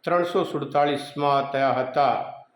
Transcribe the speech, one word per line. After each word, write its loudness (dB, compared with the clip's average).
ત્રણસો 0
સુડતાલીસમાં 0
થયા 2
હતા. 0